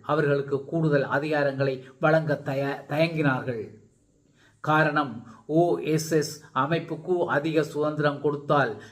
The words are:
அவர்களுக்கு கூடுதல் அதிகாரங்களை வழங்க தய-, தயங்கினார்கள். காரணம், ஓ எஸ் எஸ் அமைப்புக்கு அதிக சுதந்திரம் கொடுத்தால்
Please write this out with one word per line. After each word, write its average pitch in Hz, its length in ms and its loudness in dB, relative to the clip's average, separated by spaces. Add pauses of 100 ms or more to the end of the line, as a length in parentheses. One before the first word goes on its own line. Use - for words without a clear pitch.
அவர்களுக்கு 143 640 0
கூடுதல் 151 380 2
அதிகாரங்களை 139 800 0 (140)
வழங்க 156 460 2
தய-, 139 420 -4
தயங்கினார்கள். 139 840 0 (920)
காரணம், 147 680 0 (200)
ஓ 170 300 2
எஸ் 156 340 -2
எஸ் 151 320 -2 (100)
அமைப்புக்கு 160 720 -2
அதிக 147 380 2
சுதந்திரம் 147 580 0
கொடுத்தால் 143 600 0 (100)